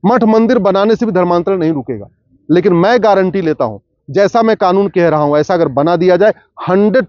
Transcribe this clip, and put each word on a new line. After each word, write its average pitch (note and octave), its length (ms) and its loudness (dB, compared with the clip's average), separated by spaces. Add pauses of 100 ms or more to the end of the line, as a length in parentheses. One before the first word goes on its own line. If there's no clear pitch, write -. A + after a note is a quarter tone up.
(140)
मठ A#3 100 2
मंदिर A3+ 340 2
बनाने G3 380 0
से A3+ 100 -4
भी G#3+ 60 -4
धर्मांतरण F3+ 460 0
नहीं E3 160 -2
रुकेगा। A#2+ 340 -10 (440)
लेकिन F3+ 220 2
मैं F#3+ 300 0
गारंटी F#3+ 380 0
लेता D#3 240 -2
हूं, G#2+ 140 -8 (300)
जैसा G3 320 0
मैं A3 160 0
कानून G3 300 0
कह E3+ 220 0
रहा D3+ 120 0
हूं, D3 160 0
ऐसा D3+ 160 0
अगर E3+ 140 0
बना C#3+ 280 -2
दिया F3+ 220 2
जाए, G3+ 160 2 (360)
हंड्रेड G3+ 400 0